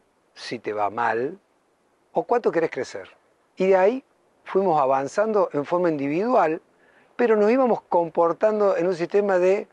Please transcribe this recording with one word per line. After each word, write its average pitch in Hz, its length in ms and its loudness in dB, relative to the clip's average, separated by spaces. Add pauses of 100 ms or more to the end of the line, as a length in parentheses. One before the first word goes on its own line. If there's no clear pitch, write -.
(360)
si - 240 -12
te 110 120 -10
va 104 180 -2
mal, 117 480 -4 (760)
o 170 100 -2
cuánto 233 280 0
querés 160 180 0
crecer". 104 400 -10 (480)
Y 185 80 0
de 190 100 4
ahí 214 280 2 (420)
fuimos 185 340 0
avanzando 143 720 0
en 143 140 -4
forma 180 240 0
individual, 160 720 0 (560)
pero 226 180 2
nos 208 160 2
íbamos 247 300 2
comportando 180 960 0
en 170 100 0
un 190 80 0
sistema 190 420 0
de 190 360 2